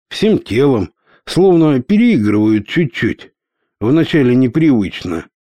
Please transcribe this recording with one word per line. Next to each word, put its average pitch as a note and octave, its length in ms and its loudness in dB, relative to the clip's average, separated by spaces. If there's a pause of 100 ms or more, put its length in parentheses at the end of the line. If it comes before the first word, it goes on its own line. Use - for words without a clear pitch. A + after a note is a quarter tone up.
всем G3+ 300 -2
телом, A#2 540 -2 (320)
словно E3 560 2
переигрывают A2 880 0
чуть-чуть. - 640 -4 (480)
Вначале C3 560 0
непривычно, A#2 880 -2 (180)